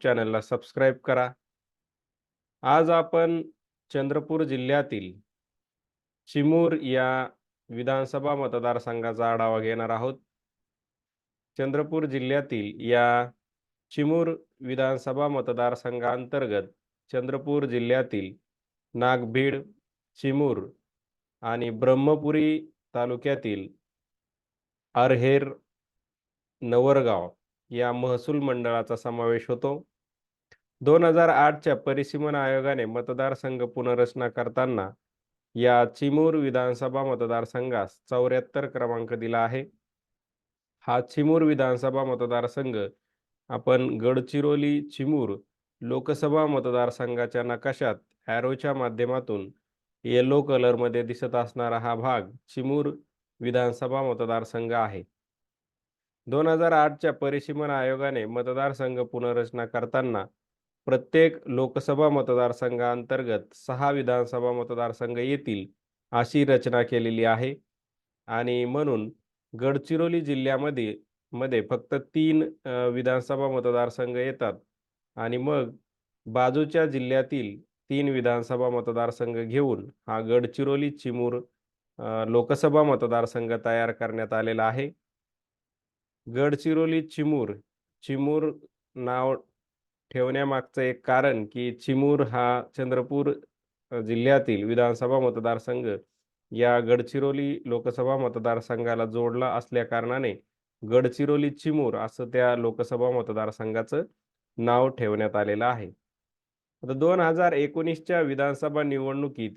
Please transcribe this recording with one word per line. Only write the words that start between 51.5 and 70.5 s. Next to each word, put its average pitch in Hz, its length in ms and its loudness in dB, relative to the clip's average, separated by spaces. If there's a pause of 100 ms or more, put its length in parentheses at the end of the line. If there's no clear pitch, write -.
हा 117 160 -2
भाग 117 260 -2 (260)
चिमूर 143 420 -2 (520)
विधानसभा 123 600 0
मतदारसंघ 117 720 -2
आहे. 104 300 -2 (1200)
दोन 147 200 2
हजार 165 240 4
आठच्या 151 420 2
परिसीमन 143 560 -4
आयोगाने 135 560 -2
मतदारसंघ 127 720 -2
पुनर्रचना 120 640 -2
करताना 120 600 -2 (600)
प्रत्येक 156 640 2
लोकसभा 139 640 2
मतदारसंघांतर्गत 123 1500 -2
सहा 135 360 -2
विधानसभा 123 600 -2
मतदारसंघ 120 680 -6
येतील 123 500 -4 (440)
अशी 123 340 4
रचना 123 380 4
केलेली 117 400 0
आहे 120 320 2 (720)
आणि 120 380 0
म्हणून 123 440 -2 (520)
गडचिरोली 160 600 0
जिल्ह्यामध्ये, 135 760 -2 (340)